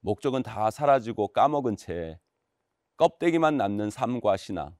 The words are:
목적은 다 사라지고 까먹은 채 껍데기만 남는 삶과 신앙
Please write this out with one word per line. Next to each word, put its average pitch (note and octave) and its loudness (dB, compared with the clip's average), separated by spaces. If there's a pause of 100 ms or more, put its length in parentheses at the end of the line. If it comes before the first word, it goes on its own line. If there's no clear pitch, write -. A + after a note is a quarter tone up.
목적은 B2+ -2
다 A2 -2
사라지고 A#2 0
까먹은 B2+ 2
채 D#2+ -10 (800)
껍데기만 E3 2
남는 G#2 0
삶과 A2+ 0
신앙 E2+ -8